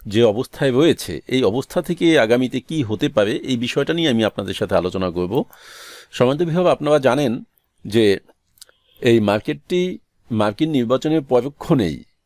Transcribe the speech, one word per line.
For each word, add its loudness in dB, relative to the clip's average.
যে 2
অবস্থায় 0
রয়েছে, 0
এই 0
অবস্থা -2
থেকে 2
আগামীতে 0
কি -4
হতে -4
পারে, 0
এই -4
বিষয়টা -2
নিয়ে 0
আমি 2
আপনাদের -2
সাথে -2
আলোচনা -2
করব। -2
সম্মানিত 0
বিভাগ, 0
আপনারা 2
জানেন 0
যে 2
এই 4
মার্কেটটি -2
মার্কিন 0
নির্বাচনের 0
পরক্ষণেই 0